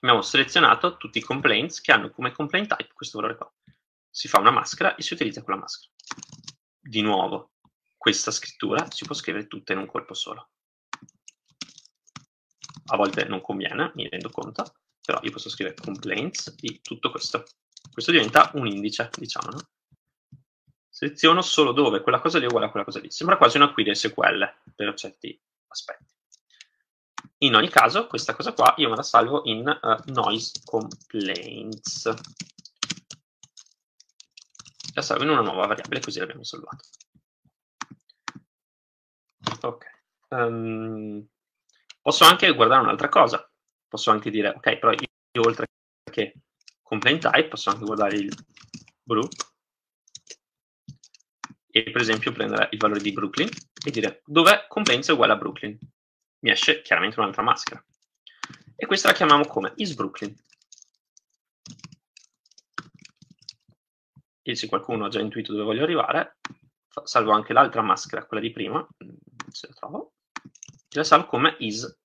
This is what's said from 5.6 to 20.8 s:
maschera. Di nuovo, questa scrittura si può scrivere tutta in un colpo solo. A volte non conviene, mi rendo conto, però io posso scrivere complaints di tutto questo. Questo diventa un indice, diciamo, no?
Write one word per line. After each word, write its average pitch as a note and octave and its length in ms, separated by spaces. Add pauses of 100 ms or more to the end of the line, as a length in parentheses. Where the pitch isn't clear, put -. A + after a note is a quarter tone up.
maschera. - 320 (840)
Di A2 260
nuovo, G2 500 (440)
questa - 360
scrittura - 580
si - 140
può - 100
scrivere G#2 320
tutta - 280
in F#2+ 40
un F#2+ 80
colpo - 260
solo. - 380 (2250)
A - 100
volte G2+ 300
non F#2 140
conviene, G2 540
mi - 140
rendo F2+ 200
conto, - 460 (260)
però - 220
io G#2+ 80
posso - 180
scrivere - 280
complaints G#2 800
di - 240
tutto - 320
questo. - 320 (480)
Questo - 180
diventa D#3 440
un C3+ 120
indice, G#2 500
diciamo, - 340
no? - 200 (1160)